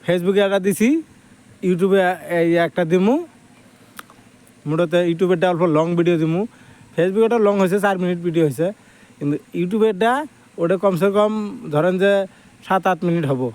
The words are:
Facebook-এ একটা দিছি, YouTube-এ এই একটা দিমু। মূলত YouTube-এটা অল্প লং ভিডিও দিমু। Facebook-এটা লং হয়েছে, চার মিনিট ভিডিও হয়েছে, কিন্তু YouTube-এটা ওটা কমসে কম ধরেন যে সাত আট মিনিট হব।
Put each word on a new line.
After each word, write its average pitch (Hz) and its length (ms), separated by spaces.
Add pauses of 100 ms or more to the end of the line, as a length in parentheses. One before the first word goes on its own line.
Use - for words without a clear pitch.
Facebook-এ 185 400
একটা 196 200
দিছি, 208 220 (800)
YouTube-এ 190 320 (380)
এই 170 100 (180)
একটা 180 160 (100)
দিমু। 196 220 (1500)
মূলত 160 240 (180)
YouTube-এটা 180 420
অল্প 170 100 (140)
লং 160 100 (120)
ভিডিও 170 240
দিমু। 165 180 (540)
Facebook-এটা 214 520
লং 202 160
হয়েছে, 185 220
চার 196 180
মিনিট 180 240
ভিডিও 165 200
হয়েছে, 147 220 (480)
কিন্তু 147 200 (240)
YouTube-এটা 214 520 (500)
ওটা 175 200
কমসে 190 340
কম 214 160 (420)
ধরেন 175 280
যে 202 100 (540)
সাত 190 240
আট 180 80 (100)
মিনিট 170 220
হব। 131 120 (120)